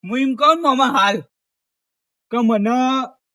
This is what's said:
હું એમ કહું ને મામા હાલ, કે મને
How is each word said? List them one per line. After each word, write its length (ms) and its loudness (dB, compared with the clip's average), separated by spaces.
હું 160 -6
એમ 160 0
કહું 200 2
ને 60 -8
મામા 360 2
હાલ, 200 2
કે 60 -4
મને 400 0